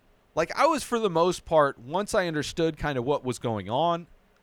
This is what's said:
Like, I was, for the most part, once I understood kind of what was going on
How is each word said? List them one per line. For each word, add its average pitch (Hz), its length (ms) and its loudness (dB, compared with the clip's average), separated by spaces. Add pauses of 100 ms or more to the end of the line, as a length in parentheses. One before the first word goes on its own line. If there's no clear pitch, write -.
(340)
Like, 165 240 -2
I 254 60 4
was, 311 180 2
for - 160 -2
the 220 120 0
most 170 340 2
part, 147 340 4
once 160 360 -4
I 185 140 2
understood 160 500 -2
kind 147 180 -4
of 120 80 -2
what 127 220 0
was 123 120 -2
going 107 300 -4
on 170 380 0 (360)